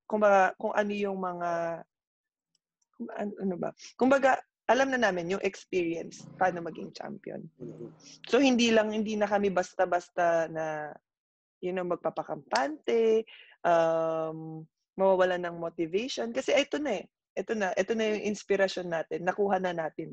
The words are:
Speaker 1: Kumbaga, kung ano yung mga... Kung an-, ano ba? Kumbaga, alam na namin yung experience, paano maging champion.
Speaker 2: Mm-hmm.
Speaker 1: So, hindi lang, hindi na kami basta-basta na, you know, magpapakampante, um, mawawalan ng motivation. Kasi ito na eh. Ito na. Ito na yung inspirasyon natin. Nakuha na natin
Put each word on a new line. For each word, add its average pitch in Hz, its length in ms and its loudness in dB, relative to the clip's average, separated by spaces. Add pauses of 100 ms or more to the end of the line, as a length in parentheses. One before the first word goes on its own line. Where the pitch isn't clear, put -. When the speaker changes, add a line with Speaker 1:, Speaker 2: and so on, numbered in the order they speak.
Speaker 1:
Kumbaga, 202 480 4
kung 214 160 -4
ano 208 200 0
yung 196 280 -4
mga... 170 600 -4 (1120)
Kung 233 200 -10
an-, 208 240 -6
ano 190 200 -2
ba? - 100 -4 (260)
Kumbaga, 262 440 4 (300)
alam 262 180 4
na 254 120 0
namin 185 360 0
yung - 80 -2
experience, 170 800 -4 (160)
paano 175 240 0
maging - 320 -12
champion. - 480 -12 (160)
Speaker 2:
Mm-hmm. - 300 -14 (400)
Speaker 1:
So, 240 100 4
hindi 240 320 4
lang, 214 220 4
hindi 214 240 -2
na 208 100 2
kami 202 240 2
basta-basta 175 960 0
na, 156 480 -6 (640)
you 180 160 -4
know, 180 80 -2
magpapakampante, 220 1400 0 (380)
um, 160 1000 0 (320)
mawawalan 185 480 4
ng 170 160 -6
motivation. 175 720 -4
Kasi - 240 0
ito 285 240 0
na 240 200 -2
eh. - 40 -12 (280)
Ito 220 240 -4
na. 190 160 0
Ito 208 240 0
na 220 160 0
yung 208 160 -4
inspirasyon 190 640 0
natin. 160 320 -4
Nakuha 196 320 0
na 185 160 0
natin 160 400 -6